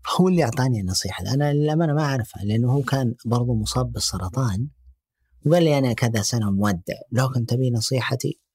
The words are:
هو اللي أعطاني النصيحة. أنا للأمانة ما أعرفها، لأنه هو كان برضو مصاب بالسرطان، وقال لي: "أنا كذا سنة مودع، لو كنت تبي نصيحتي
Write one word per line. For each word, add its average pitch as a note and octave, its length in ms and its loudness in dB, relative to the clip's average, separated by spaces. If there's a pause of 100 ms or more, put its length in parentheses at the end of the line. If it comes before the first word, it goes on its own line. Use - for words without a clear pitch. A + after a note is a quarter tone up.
هو F3+ 220 4
اللي E3+ 160 4
أعطاني A#2+ 360 0
النصيحة. F#2+ 440 -4 (100)
أنا D3 180 0
للأمانة D3+ 420 2
ما D#3 80 0
أعرفها، B2+ 420 -4
لأنه A#2 280 2
هو C#3 100 2
كان C3 320 -2 (100)
برضو A#2+ 300 0
مصاب A#2+ 380 -2
بالسرطان، G#2+ 760 -4 (800)
وقال E3+ 180 6
لي: D3 140 4
"أنا B2+ 140 2
كذا A2+ 300 0
سنة G#2+ 280 0
مودع، G2 440 0 (180)
لو B2+ 180 2
كنت A#2+ 200 -2
تبي B2+ 200 2
نصيحتي B2+ 720 -2 (140)